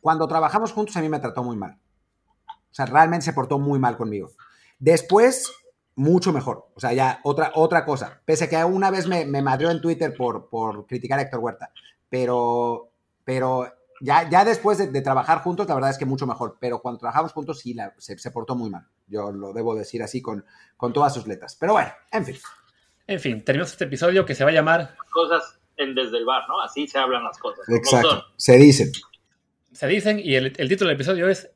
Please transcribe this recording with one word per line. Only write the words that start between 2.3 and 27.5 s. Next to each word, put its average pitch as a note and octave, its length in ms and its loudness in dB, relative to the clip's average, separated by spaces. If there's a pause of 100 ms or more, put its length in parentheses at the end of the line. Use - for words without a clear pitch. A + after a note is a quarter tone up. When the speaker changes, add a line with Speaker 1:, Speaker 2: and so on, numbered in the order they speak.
Speaker 1:
O - 280 -20
sea, C3+ 100 -4
realmente D#3+ 400 4
se E3 80 -4
portó C#3 260 -2
muy C#3+ 200 0
mal A#2+ 180 0
conmigo. G#2+ 360 -8 (460)
Después, G3 720 4 (440)
mucho F3 360 2
mejor. C3 440 -4
O - 60 -20
sea, B2 120 -2
ya C3 300 0
otra, D3 320 0
otra D#3+ 320 4
cosa. C#3+ 400 -6
Pese D#3+ 180 0
a C#3+ 60 -6
que D#3+ 120 2
una F#3+ 280 2
vez F#3+ 160 -2
me, F3 180 -2
me C#3 160 -4
madreó C#3 300 0
en E3 100 -2
Twitter E3 340 -2
por, A#2+ 360 -4
por A2 360 -6
criticar B2 320 -4
a C#3 40 -2
Héctor C3+ 180 -6
Huerta. - 300 -8 (400)
Pero, A#2+ 800 -2 (340)
pero C3 420 -2 (340)
ya, D3+ 280 2
ya F3+ 160 6
después G#3+ 320 2
de, F#3 120 -2
de C3+ 140 -2
trabajar C3+ 400 0
juntos, F3+ 260 -4
la D#3 80 0
verdad C3+ 140 0
es C3 80 -6
que C#3 60 -6
mucho C3 220 -4
mejor. A#2+ 340 -8
Pero B2 220 -6
cuando A#2+ 160 -10
trabajamos C#3+ 340 -2
juntos, D3+ 280 -10
sí, A#2+ 140 -12
la, G#2 240 -12
se, G2 200 -16
se A#2+ 120 -14
portó A#2+ 260 -8
muy A#2 140 -6
mal. E2+ 160 -14 (200)
Yo G2+ 240 -8
lo G2 220 -12
debo A2+ 220 -4
decir A2 280 -8
así B2+ 180 -8
con, G#2+ 240 -10 (320)
con A#2+ 160 -4
todas C#3+ 220 2
sus A2 120 -10
letras. - 340 -12
Pero F#3+ 140 0
bueno, - 160 0 (200)
en G#3+ 140 -4
fin. C3 120 -12 (680)
Speaker 2:
En F#3+ 140 -6
fin, A#2 240 -4
terminamos D#3+ 280 0
este - 120 -4
episodio F3 400 2
que C3 100 -6
se C3 100 0
va D3 60 6
a D#3+ 40 0
llamar D#3 420 2 (160)
Speaker 3:
Cosas E3 480 -2 (160)
en C3+ 180 -6
Desde B2 240 -2
el A#2 60 -4
Bar, B2 240 0
¿no? D#3+ 120 -4
Así D3 280 -6
se C3+ 100 -4
hablan B2+ 260 -2
las - 140 -10
cosas, - 280 -10